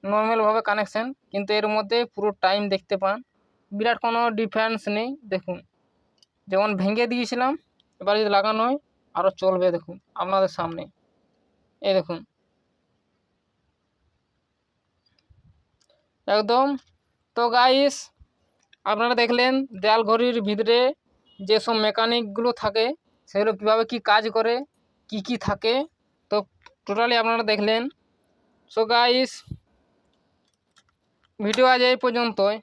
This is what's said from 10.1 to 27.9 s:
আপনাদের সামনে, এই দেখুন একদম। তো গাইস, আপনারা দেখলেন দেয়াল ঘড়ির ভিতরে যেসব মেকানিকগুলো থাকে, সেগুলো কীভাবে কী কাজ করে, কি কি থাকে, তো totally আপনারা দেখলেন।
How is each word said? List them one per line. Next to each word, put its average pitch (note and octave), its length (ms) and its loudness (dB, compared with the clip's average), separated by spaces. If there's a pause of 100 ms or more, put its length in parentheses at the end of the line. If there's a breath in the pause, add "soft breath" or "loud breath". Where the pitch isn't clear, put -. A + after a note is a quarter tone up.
আপনাদের F#3+ 360 0
সামনে, E3 260 -6 (960)
এই G3 160 -2
দেখুন E3+ 200 -4 (4000)
একদম। A3 400 2 (680)
তো A#3 80 0 (120)
গাইস, C4+ 400 4 (960)
আপনারা A#3 300 0
দেখলেন A#3+ 320 2 (280)
দেয়াল G#3+ 280 4
ঘড়ির A#3 280 2 (100)
ভিতরে G#3+ 320 2 (600)
যেসব G#3+ 360 0 (100)
মেকানিকগুলো A3+ 680 0 (100)
থাকে, A3 240 0 (500)
সেগুলো G#3+ 240 2
কীভাবে A3 320 4
কী A#3+ 60 -4 (120)
কাজ G#3 140 4 (140)
করে, A3+ 160 2 (560)
কি G#3+ 80 -8 (100)
কি B3 80 -2 (120)
থাকে, A3+ 260 0 (580)
তো G#3 60 0 (500)
totally A#3 340 0
আপনারা A3+ 300 0
দেখলেন। G#3+ 300 0 (920)